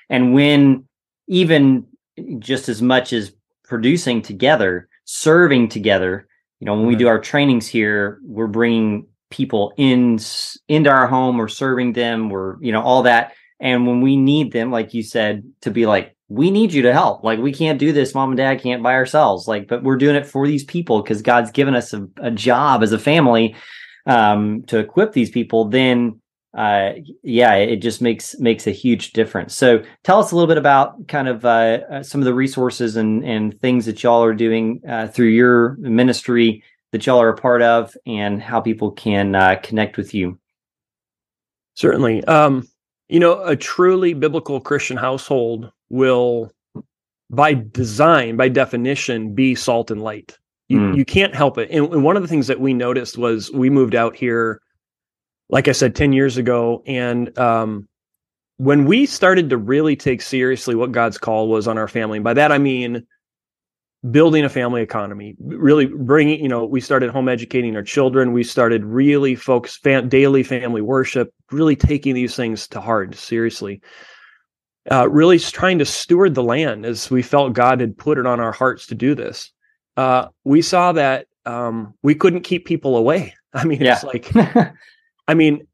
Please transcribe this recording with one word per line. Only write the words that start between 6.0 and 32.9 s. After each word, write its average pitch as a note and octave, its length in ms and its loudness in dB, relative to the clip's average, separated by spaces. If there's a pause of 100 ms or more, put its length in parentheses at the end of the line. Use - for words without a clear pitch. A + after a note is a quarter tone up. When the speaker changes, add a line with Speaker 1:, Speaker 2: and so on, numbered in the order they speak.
Speaker 1:
you - 60 -14
know, G#2 80 -4
when A2 140 0
we A#2+ 80 2
Speaker 2:
Right. A2 40 -2
Speaker 1:
do A#2+ 80 4
our A2 120 4
trainings C3+ 480 0
here, G#2 580 -2
we're A2+ 220 -6
bringing A2 580 0 (240)
people G#2+ 480 -4
in, B2 380 2
s-, - 420 -10 (120)
into D3+ 200 4
our C3 160 6
home, B2+ 320 0
we're A2 100 -2
serving B2 460 -4
them, A2+ 360 -4
we're, F#2+ 340 -8
you A#2+ 80 -4
know, G#2+ 100 0
all B2+ 220 2
that. A#2+ 300 4 (260)
And B2 260 0
when B2 160 0
we C3+ 160 2
need C#3 360 2
them, A#2+ 180 -4
like A2+ 240 -6
you A2+ 80 -6
said, G#2+ 400 -4 (180)
to - 80 -6
be A2+ 160 0
like, G2+ 300 0 (140)
"We C#3 200 0
need G3+ 240 0
you C#3+ 80 2
to B2 120 4
help. C3 300 2
Like, A2 140 0
we C3+ 160 -4
can't D#3 240 -2
do D3 140 0
this. C3+ 240 0
Mom C3 160 -2
and B2+ 60 -2
Dad C3+ 220 0
can't B2 220 -4
by B2 120 2
ourselves. B2+ 540 0
Like, G#2 200 -4
but A#2+ 160 -6
we're C3+ 140 0
doing C#3+ 180 2
it C#3+ 100 -2
for C#3 220 -4
these D3 160 -2
people C#3 400 -4
'cause G#2+ 180 -4
God's A#2 300 2
given C3+ 240 0
us A#2+ 180 -4
a, G2+ 140 -10 (100)
a A#2+ 140 -6
job B2 500 2
as G#2+ 100 2
a A2 60 0
family, A#2 580 2 (520)
um, G#2+ 560 2
to A2+ 160 -2
equip F#3+ 340 -2
these A2+ 160 0
people," A2+ 360 -2
then, A#2+ 540 0 (380)
uh, G2+ 360 0 (280)
yeah, A#2+ 320 4
it G#2+ 240 2
just G#2+ 240 -4
makes, A#2 380 -4
makes A2+ 260 0
a G#2 60 -2
huge A#2 400 -2
difference. A2 420 -4
So A#2+ 300 4 (200)
tell F#3+ 160 4
us - 120 -2
a E3+ 40 -4
little E3+ 120 4
bit D#3 100 2
about C#3+ 500 2
kind C#3 200 -4
of, A#2+ 180 -6
uh, A2+ 360 2 (100)
uh, C#3 100 -12
some C#3+ 200 -6
of C3+ 40 0
the B2+ 80 2
resources B2+ 640 -2